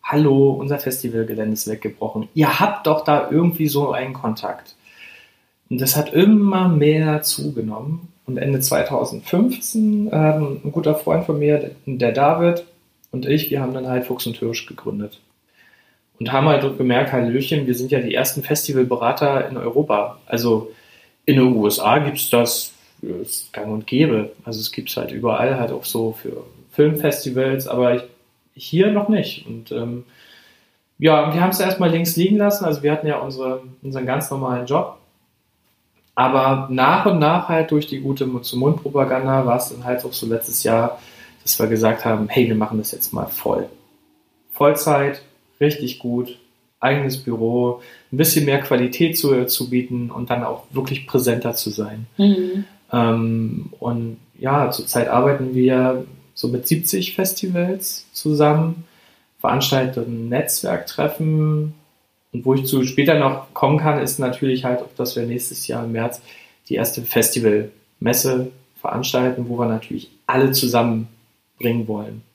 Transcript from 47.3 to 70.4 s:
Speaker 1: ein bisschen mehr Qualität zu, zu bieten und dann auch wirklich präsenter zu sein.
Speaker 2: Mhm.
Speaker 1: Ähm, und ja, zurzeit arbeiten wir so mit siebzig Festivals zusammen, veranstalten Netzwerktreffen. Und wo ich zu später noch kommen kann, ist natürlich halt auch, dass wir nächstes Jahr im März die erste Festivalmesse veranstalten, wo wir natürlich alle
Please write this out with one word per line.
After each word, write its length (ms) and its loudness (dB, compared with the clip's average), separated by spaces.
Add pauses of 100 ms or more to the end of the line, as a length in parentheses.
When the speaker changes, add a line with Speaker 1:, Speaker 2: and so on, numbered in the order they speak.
Speaker 1:
ein 60 -6
bisschen 260 2
mehr 160 2
Qualität 580 0
zu, 280 2
zu 240 -4
bieten 420 -2
und 180 -8
dann 140 -2
auch 280 -8
wirklich 360 -6
präsenter 460 0
zu 160 -4
sein. 380 -8 (100)
Speaker 2:
Mhm. 480 2 (260)
Speaker 1:
Ähm, 800 0 (100)
und 380 -6 (200)
ja, 320 0
zurzeit 380 -2
arbeiten 480 2
wir 480 4 (300)
so 140 -6
mit 220 -2
siebzig 460 -2
Festivals 1000 -4
zusammen, 720 2 (540)
veranstalten 880 -2
Netzwerktreffen. 1400 -2 (580)
Und 140 -6
wo 80 4
ich 120 0
zu 200 2
später 340 4
noch 340 0
kommen 240 2
kann, 220 2
ist 200 -2
natürlich 440 -2
halt 180 -2
auch, 140 -16
dass 220 -4
wir 60 -2
nächstes 440 -6
Jahr 160 -6
im 80 -6
März 300 -4 (480)
die 60 0
erste 260 -2
Festivalmesse 1500 0 (280)
veranstalten, 680 -2
wo 80 -4
wir 100 0
natürlich 440 -6 (160)
alle 240 2